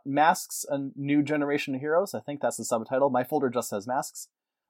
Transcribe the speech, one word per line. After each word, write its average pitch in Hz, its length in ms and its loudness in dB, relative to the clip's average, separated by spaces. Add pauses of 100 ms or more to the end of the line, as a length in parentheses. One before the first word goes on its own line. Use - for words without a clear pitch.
Masks, 151 640 2
A 139 100 -2 (160)
New 143 260 2
Generation 143 540 0
of 127 60 -6
Heroes. 165 340 0
I 107 40 -2
think 143 220 -10
that's 117 160 -2
the 113 80 -8
subtitle. 131 460 0
My 123 120 2
folder 139 280 0
just 120 180 -4
says 101 180 -4
Masks. - 400 -6 (420)